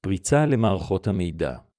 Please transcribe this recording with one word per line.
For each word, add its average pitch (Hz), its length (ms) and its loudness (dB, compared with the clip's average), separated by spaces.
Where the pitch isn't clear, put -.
פריצה 117 460 0
למערכות 98 600 0
המידע. 82 520 -2